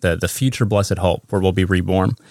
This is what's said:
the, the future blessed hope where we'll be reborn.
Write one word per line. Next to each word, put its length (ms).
the, 140
the 140
future 360
blessed 340
hope 300
where 140
we'll 80
be 140
reborn. 480